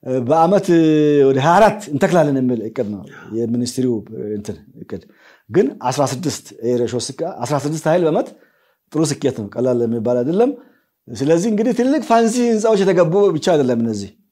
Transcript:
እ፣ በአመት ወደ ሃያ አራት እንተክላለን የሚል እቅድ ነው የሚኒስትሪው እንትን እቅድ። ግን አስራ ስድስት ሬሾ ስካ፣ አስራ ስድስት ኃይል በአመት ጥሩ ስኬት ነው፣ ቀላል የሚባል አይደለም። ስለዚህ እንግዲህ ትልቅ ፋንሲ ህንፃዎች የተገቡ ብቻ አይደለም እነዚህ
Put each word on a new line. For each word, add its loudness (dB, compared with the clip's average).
እ፣ -2
በአመት 2
ወደ 4
ሃያ 4
አራት 4
እንተክላለን 0
የሚል -2
እቅድ -6
ነው -10
የሚኒስትሪው -2
እንትን -8
እቅድ። -14
ግን 2
አስራ -2
ስድስት -6
ሬሾ -2
ስካ፣ -10
አስራ -4
ስድስት -6
ኃይል 2
በአመት 0
ጥሩ 0
ስኬት -2
ነው፣ -8
ቀላል -2
የሚባል -2
አይደለም። 0
ስለዚህ 0
እንግዲህ 0
ትልቅ 0
ፋንሲ 2
ህንፃዎች 2
የተገቡ 2
ብቻ -2
አይደለም 2
እነዚህ -4